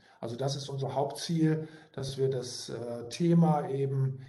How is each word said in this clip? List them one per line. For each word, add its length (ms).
Also 160
das 180
ist 140
unser 260
Hauptziel, 720
dass 240
wir 140
das, 400
äh, 380
Thema 640
eben 580